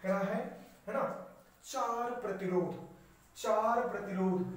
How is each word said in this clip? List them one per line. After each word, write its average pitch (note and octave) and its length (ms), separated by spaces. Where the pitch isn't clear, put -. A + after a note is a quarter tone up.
कह F#3 60
रहा F#3+ 160
है, G3 160
है D3 60
ना, - 100
चार A#3+ 480
प्रतिरोध, F#3 520
चार A3 500
प्रतिरोध F#3+ 560